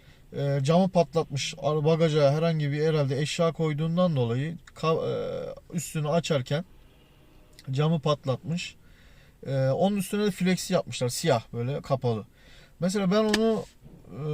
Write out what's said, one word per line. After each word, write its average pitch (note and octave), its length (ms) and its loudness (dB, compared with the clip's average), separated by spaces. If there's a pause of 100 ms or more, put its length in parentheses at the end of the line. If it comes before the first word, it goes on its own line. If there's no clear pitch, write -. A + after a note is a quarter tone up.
(360)
e, C#3 280 0
camı F3 260 4
patlatmış. D#3+ 720 0
Ar-, D3+ 240 0
bagaja D#3 460 4
herhangi D#3 400 0
bir D3 140 0
herhalde C#3+ 340 2
eşya E3 320 0
koyduğundan D#3+ 640 0
dolayı C3 420 -2 (180)
ka-, - 360 0
e, - 420 -6 (200)
üstünü D3+ 360 -4
açarken D3+ 560 -2 (1040)
camı D#3 280 2
patlatmış. D3 760 -4 (720)
E, C3+ 220 0
onun G3 280 2
üstüne G#3 280 -2
de G3+ 60 0
flexi F3+ 420 -2
yapmışlar. B2 360 -2
Siyah B2+ 340 0 (100)
böyle B2 280 -6
kapalı. A#2+ 440 -2 (540)
Mesela F#3 320 0
ben G#3+ 120 4
onu, G#3+ 420 0 (680)